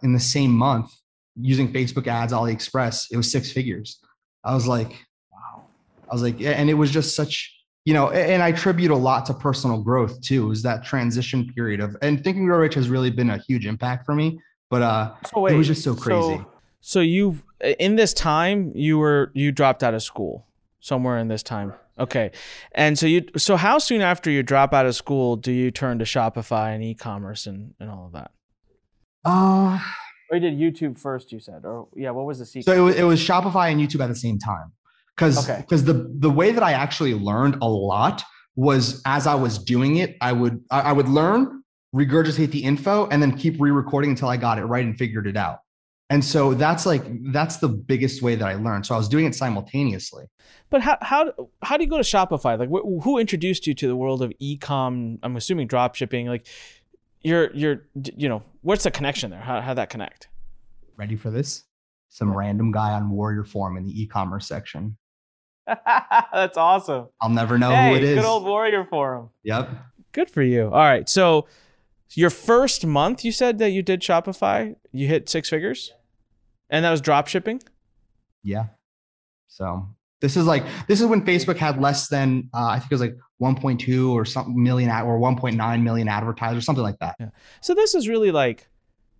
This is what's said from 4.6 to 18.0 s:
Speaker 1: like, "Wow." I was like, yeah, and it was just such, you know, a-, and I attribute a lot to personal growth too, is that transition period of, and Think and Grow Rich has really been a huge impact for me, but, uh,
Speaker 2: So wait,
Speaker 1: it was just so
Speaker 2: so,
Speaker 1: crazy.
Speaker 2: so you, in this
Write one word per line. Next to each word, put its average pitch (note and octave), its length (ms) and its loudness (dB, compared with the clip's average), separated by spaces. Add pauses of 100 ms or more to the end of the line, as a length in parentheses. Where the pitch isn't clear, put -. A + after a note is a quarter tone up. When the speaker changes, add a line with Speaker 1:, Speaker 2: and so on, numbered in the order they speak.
Speaker 1:
like, A#2 260 -2 (380)
"Wow." - 340 -20 (460)
I A#2 40 -6
was A#2+ 80 -2
like, A#2 180 -2
yeah, C#3+ 120 0
and D3 180 2
it D#3 40 4
was D3+ 160 4
just D3+ 240 0
such, - 380 -6 (320)
you D#3 80 4
know, C#3+ 160 4
a-, E3+ 240 2
and F3+ 100 4
I F3 60 4
attribute E3+ 420 2
a D3 60 4
lot B2+ 300 2
to C3+ 80 -4
personal C3 480 -2
growth A#2+ 400 0
too, A#2+ 280 0
is A2 120 -4
that A#2+ 220 -2
transition B2 680 -2
period A2 280 -4
of, G#2 200 -6
and C#3+ 220 0
Think F#3 140 0
and F#3+ 100 0
Grow F3 120 4
Rich D#3 160 2
has B2+ 140 0
really B2+ 220 0
been B2 200 0
a G2+ 80 -2
huge A#2 280 -4
impact B2 400 -6
for D3 80 -2
me, D#3+ 260 -2 (300)
but, B2 120 2
uh, A2 320 0 (120)
Speaker 2:
So - 140 -4
wait, F#3+ 140 4
Speaker 1:
it - 20 4
was D#3 100 4
just D3+ 160 0
so C3 120 -2
Speaker 2:
so, A2+ 60 -8
Speaker 1:
crazy. A2 440 0 (360)
Speaker 2:
so - 200 -2
you, F3 380 2 (400)
in G3 180 2
this A3 180 4